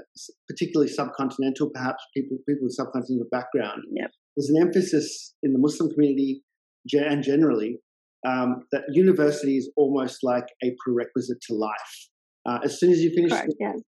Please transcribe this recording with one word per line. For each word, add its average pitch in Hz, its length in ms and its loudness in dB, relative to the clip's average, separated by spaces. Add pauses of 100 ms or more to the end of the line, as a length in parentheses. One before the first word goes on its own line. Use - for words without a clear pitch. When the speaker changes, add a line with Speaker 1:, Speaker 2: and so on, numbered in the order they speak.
(160)
Speaker 1:
s-, - 140 -20 (180)
particularly 127 440 0
subcontinental, 135 840 -4
perhaps 127 300 -6 (120)
people, 135 220 -4 (100)
people 139 200 -2
with 123 100 -6
subcontinental 123 540 -4
background, 110 600 -4
Speaker 2:
Yep. - 200 -6 (240)
Speaker 1:
there's 139 140 -2
an 156 120 6
emphasis - 840 0
in 135 100 2
the 131 60 4
Muslim 147 320 2
community 139 520 0 (440)
ge-, 139 80 0 (160)
and 143 120 0
generally, 127 560 2 (480)
um, 127 440 0
that 139 200 0
university 147 680 4
is 123 180 -4
almost 135 480 2
like 123 240 0 (160)
a 123 200 0
prerequisite 120 640 -2
to 117 80 -6
life. 107 400 -6 (500)
Uh, 120 180 -2
as - 160 -4
soon 180 120 6
as 165 100 4
you 165 120 4
finish 170 180 2
Speaker 2:
Correct, - 200 0
Speaker 1:
school, - 80 -8
Speaker 2:
yeah. 202 140 -4 (160)